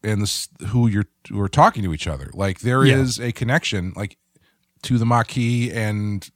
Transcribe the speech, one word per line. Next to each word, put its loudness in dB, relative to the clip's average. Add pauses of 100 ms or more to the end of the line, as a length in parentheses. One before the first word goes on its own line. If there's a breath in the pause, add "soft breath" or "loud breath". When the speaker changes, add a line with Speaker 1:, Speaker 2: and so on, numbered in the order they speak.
Speaker 1:
and 0
the 0
s-, -6 (180)
who 2
you're, 2 (240)
who -4
are 0
talking 4
to -2
each -6
other. -8
Like, -2
there 2
Speaker 2:
Yeah. 6
Speaker 1:
is 0
a -4
connection, -2
like, -10 (680)
to 0
the 2
Maquis 0
and -4